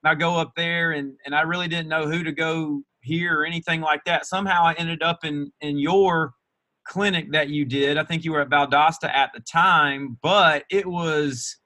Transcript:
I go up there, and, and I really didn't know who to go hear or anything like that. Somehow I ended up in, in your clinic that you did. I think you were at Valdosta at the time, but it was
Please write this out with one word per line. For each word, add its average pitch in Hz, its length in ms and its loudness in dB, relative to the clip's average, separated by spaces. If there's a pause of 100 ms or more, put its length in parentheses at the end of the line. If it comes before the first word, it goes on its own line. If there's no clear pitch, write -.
I 156 100 4
go 170 220 0
up 165 180 -2
there, 170 380 -2
and, 139 320 -8
and 139 100 -8
I 151 60 2
really 175 280 -2
didn't 165 200 -4
know 156 180 -2
who 165 160 -2
to 160 100 -4
go 156 500 -2 (180)
hear 165 400 -2
or 151 40 0
anything 170 360 -4
like 151 240 -2
that. 170 220 0
Somehow 190 380 0
I 165 100 2
ended 165 280 -6
up 170 220 -2
in, 147 360 -6
in 147 180 -4
your 165 560 2 (520)
clinic 180 460 -2
that 147 160 2
you 147 160 -2
did. 139 340 0
I 156 60 0
think 165 200 -4
you 160 80 -2
were 151 80 0
at 139 100 -2
Valdosta 147 600 4
at 135 200 2
the 120 80 -16
time, 143 840 2
but 160 480 4
it 190 160 0
was 156 800 -4